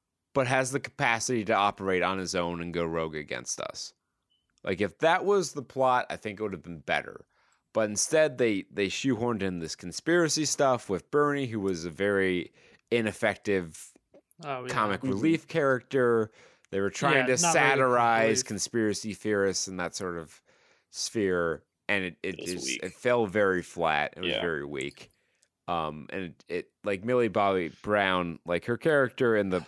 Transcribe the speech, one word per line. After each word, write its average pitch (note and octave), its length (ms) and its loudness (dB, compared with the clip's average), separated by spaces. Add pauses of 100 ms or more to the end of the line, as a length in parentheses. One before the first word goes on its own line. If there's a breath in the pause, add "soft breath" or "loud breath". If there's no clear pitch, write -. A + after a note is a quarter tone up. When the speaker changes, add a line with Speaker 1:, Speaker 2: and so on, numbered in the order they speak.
(340)
Speaker 1:
but C3+ 120 2
has C3 260 2
the C#3 80 -2
capacity A#2 640 0
to A2 80 2
operate G2 480 2
on F#2+ 160 2
his F2+ 160 -4
own F2 260 -2
and E2+ 140 -6
go E2+ 100 -2
rogue D#2+ 320 -4
against B1+ 420 -8
us." - 360 -10 (680)
Like, G2 200 -2
if G2+ 160 -4
that E3 260 2
was F#3+ 280 2
the C#3+ 100 -8
plot, B2+ 480 2
I E2+ 60 -6
think G2+ 220 -8
it G#2+ 40 -8
would G#2 100 -4
have D#2 120 -8
been E2+ 160 -12
better. - 440 -4 (480)
But A2 160 2
instead, C#3+ 480 2
they, A2+ 340 2
they F#2+ 180 0
shoehorned A#2 540 -2
in F#2 180 -2
this D#2+ 160 -8
conspiracy D#3 680 0
stuff C3+ 460 0
with F2+ 200 -4
Bernie, C#3+ 360 0
who A2+ 140 -4
was F#2 260 -2
a F2 40 -8
very F#2+ 600 0 (380 soft breath)
ineffective G2+ 1000 -2 (520)
Speaker 2:
Oh, C3 180 -6
yeah. B2+ 100 -6
Speaker 1:
comic G#2+ 280 0
Speaker 3:
Mm-hmm. C3+ 100 -4
Speaker 1:
relief D#3 380 0
character. B2+ 800 2 (400 soft breath)
They G2 100 -2
were G2 100 0
trying C3+ 380 2
Speaker 2:
Yeah, B2+ 80 2
Speaker 1:
to E3+ 60 2
Speaker 2:
not E3+ 120 4
really C#3 140 4
Speaker 1:
satirize A#2+ 600 4
Speaker 2:
relief. G#2+ 180 0
Speaker 1:
conspiracy G#2+ 680 -2
theorists G2 540 0
and F#2 120 -6
that F2 160 -4
sort F2+ 200 -6
of D#2+ 240 -14 (500 soft breath)
sphere, F2+ 720 0 (240)
and G2+ 160 0
it, F2 180 -8
it F#2 140 -4
Speaker 3:
It - 60 -12
was F2 100 -6
Speaker 1:
just, F#2 140 -8
Speaker 3:
weak. - 180 -4
Speaker 1:
it F#2 80 -8
fell A#2+ 340 2
very F#2+ 360 2
flat. D#2 540 -2
It E2 40 -14
was F2+ 100 -4
Speaker 3:
Yeah. G#1+ 100 -2
Speaker 1:
very D#2 240 -4
weak. C#2+ 460 -10 (560)
Um, D#2 440 -4
and F#2+ 140 -6
it, - 240 -14
it, E2+ 220 -6 (140)
like, G2+ 200 -4
Millie B2 240 2
Bobby F#2+ 440 2 (100)
Brown, F#2 640 2
like, E2+ 200 0
her A#2+ 100 -2
character C3 600 4
in G2 140 2
the F2+ 180 2